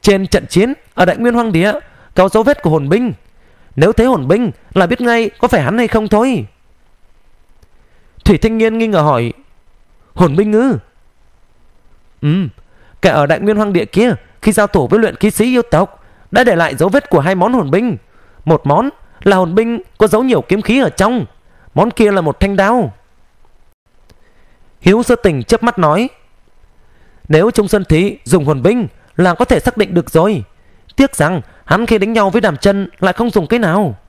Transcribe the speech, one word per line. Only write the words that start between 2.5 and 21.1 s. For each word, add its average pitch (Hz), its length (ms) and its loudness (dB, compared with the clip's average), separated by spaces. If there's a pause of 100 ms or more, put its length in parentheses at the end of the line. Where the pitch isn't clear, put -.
của 165 80 0
hồn 147 180 0
binh. 220 240 0 (640)
Nếu 160 160 2
thấy 226 140 2
hồn 175 220 0
binh 220 220 0 (240)
là 185 120 2
biết 233 140 -4
ngay 233 380 0
có 247 100 0
phải 196 140 0
hắn 170 160 -2
hay 233 100 0
không 220 200 -2
thôi." 214 380 0 (1800)
Thủy 233 140 4
Thanh 226 200 0
Niên 226 200 0
nghi 226 80 0
ngờ 202 140 0
hỏi, 120 320 0 (840)
"Hồn 156 220 0
binh 208 160 0
ư?" 233 260 2 (1400)
"Ừm, 151 260 -2 (540)
kẻ 180 80 2
ở 143 160 0
Đại 160 140 -2
Nguyên 208 160 0
Hoang 208 160 -2
Địa 180 120 -2
kia 220 300 0 (280)
khi 226 100 2
giao 208 140 2
thủ 151 220 0
với 214 120 2
luyện 202 160 -2
khí 208 140 0
sĩ 214 140 -2
yêu 247 180 0
tộc - 420 -4 (260)
đã 240 140 2
để 214 120 2
lại 160 200 -2
dấu 165 120 0
vết - 220 0
của 165 100 2
hai 175 140 -2
món 180 180 0
hồn 185 180 -2
binh. 202 260 -2 (480)
Một 151 220 0
món 180 220 0 (340)
là 196 140 2
hồn 180 180 -2
binh 226 260 -2 (180)
có 214 80 4
giấu 214 160 2
nhiều 233 200 0
kiếm 202 200 -2
khí 247 180 0
ở 214 100 2
trong, 220 360 -2 (480)